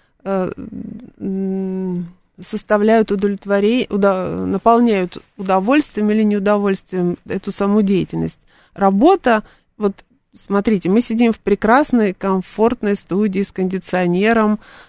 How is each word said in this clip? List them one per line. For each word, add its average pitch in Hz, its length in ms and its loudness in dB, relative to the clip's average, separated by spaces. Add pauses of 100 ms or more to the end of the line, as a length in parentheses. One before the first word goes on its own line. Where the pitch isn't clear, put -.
(240)
э, 190 280 -2 (680)
м, 190 880 -4 (360)
составляют 214 680 2
удовлетворение, 202 800 0
уда-, 185 560 0
наполняют 202 720 2 (180)
удовольствием 208 720 0
или 214 120 2
неудовольствием 202 960 0 (100)
эту 196 240 -6
саму 202 300 2
деятельность. 165 560 -2 (360)
Работа 214 680 2 (360)
вот 202 160 -2 (420)
смотрите, 202 520 -2
мы 208 120 2
сидим 233 320 0
в - 60 -6
прекрасной, 220 760 2
комфортной 202 800 -2
студии 196 460 -2
с 196 100 -6
кондиционером, 190 1080 0 (300)